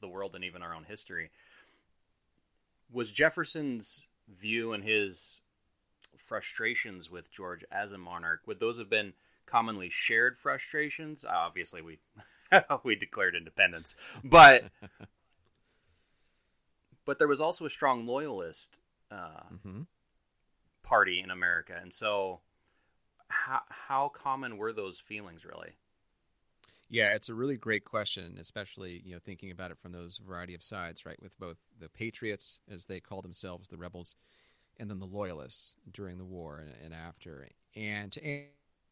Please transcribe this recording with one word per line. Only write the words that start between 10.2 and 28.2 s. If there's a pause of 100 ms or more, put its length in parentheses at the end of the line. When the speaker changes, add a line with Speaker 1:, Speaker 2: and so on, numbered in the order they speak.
Speaker 1:
frustrations?
Uh,
obviously,
we, (500)
<laughs> (220)
we
declared
independence, (300)
but, (180)
Speaker 2:
<laughs> (2000)
Speaker 1:
but
there
was
also
a
strong
loyalist, (320)
uh,
Speaker 2:
Mm-hmm. (1000)
Speaker 1:
party
in
America,
and
so (880)
how,
how
common
were
those
feelings,
really? (1200)
Speaker 2:
Yeah,
it's
a
really
great
question,